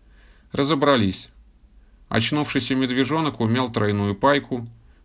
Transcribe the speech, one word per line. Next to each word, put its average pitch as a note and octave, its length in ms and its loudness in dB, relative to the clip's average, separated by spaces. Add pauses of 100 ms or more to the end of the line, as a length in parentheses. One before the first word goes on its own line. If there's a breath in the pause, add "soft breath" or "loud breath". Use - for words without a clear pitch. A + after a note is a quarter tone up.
(520 soft breath)
Разобрались. C#3 800 2 (760)
Очнувшийся C3+ 680 -2
медвежонок C3 640 -2
умял A#2+ 320 0
тройную G#2 420 0
пайку, C3 560 0 (360 soft breath)